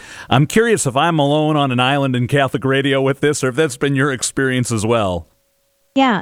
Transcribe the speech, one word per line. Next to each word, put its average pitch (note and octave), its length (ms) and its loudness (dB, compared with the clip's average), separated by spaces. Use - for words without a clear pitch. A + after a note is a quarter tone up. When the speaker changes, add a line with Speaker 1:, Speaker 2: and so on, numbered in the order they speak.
Speaker 1:
I'm C3+ 160 4
curious A3 400 0
if A#2+ 100 -4
I'm D#3+ 220 0
alone D3+ 400 0
on C#3 140 0
an B2 80 0
island C3+ 360 0
in A#2+ 120 -2
Catholic C3+ 360 0
radio C3+ 380 0
with C3+ 180 0
this, C#3+ 240 0
or C3 60 0
if A#2+ 60 -6
that's D3+ 200 0
been C#3+ 200 -2
your C3+ 160 0
experience B2+ 600 -2
as A2 140 -2
well. G2+ 420 0
Speaker 2:
Yeah, B3+ 260 2